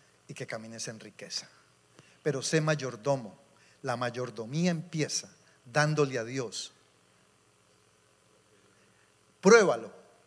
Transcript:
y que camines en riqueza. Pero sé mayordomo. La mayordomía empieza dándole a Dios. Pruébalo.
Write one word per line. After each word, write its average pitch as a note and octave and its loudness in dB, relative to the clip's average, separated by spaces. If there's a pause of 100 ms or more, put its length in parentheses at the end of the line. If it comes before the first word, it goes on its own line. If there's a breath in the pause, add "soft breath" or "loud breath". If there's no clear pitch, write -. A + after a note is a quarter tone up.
(300 soft breath)
y D3 -16
que B2+ -10
camines A2+ -12
en A2 -14
riqueza. - -14 (760 soft breath)
Pero C3+ -2
sé D#3+ 0
mayordomo. C3 -2 (420 soft breath)
La C3 -4
mayordomía A#2+ -2
empieza D#3 -4 (360 soft breath)
dándole D3 2
a A2+ -4
Dios. B2 -8 (2750 soft breath)
Pruébalo. E3+ 6 (340)